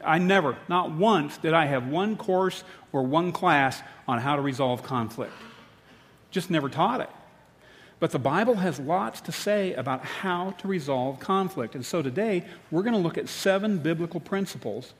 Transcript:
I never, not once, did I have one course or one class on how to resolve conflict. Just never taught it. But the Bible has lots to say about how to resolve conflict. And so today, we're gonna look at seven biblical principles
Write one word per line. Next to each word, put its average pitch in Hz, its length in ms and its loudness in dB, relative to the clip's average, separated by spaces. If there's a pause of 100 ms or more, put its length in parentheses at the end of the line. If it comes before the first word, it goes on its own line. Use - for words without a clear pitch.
I 156 140 6
never, 180 360 4 (140)
not 175 220 2
once, 165 460 2
did 160 160 0
I 165 120 6
have 131 220 0
one 190 280 0
course 185 480 0 (300)
or 135 100 2
one 165 300 2
class 143 480 2 (260)
on 120 120 2
how 139 180 0
to 139 40 0
resolve 127 420 0
conflict. 113 500 -4 (960)
Just 185 200 -4
never 151 200 2
taught 190 320 0
it. - 80 -6 (920)
But 160 120 0
the 147 80 -2
Bible 180 360 2
has 180 240 0
lots 185 400 -2
to - 140 -10
say 202 400 0
about 131 320 -4
how 185 460 -4
to 190 180 -10
resolve 135 500 -2
conflict. 185 560 -2
And 127 100 -8
so 175 160 -2
today, 175 440 -2 (260)
we're 165 120 2
gonna 233 140 2
look 165 200 2
at - 100 -4
seven 196 520 2
biblical 165 420 -2
principles 131 800 -6